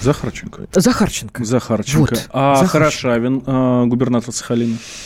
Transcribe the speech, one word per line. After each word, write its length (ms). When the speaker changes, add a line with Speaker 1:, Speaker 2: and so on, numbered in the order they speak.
Speaker 1:
Захарченко. 720
Speaker 2:
Захарченко. 720
Speaker 1:
Захарченко. 560
Speaker 2:
Вот. 320
Speaker 1:
А 240
Speaker 2:
Захарченко. 160
Speaker 1:
Харашавин, 720
э, 420
губернатор 460
Сахалина? 440